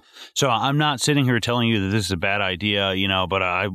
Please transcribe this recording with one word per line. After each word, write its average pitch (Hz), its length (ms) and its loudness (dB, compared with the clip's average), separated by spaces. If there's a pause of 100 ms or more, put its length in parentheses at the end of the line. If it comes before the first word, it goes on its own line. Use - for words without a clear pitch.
(340)
So 139 160 0
I'm 120 280 0
not 151 220 0
sitting 143 240 2
here 123 160 4
telling 120 280 0
you 110 140 2
that 95 60 -2
this 101 180 0
is 92 60 -4
a 95 40 -2
bad 98 240 -2
idea, 98 540 0
you 95 120 0
know, 95 220 0
but 95 140 0
I, 92 320 -2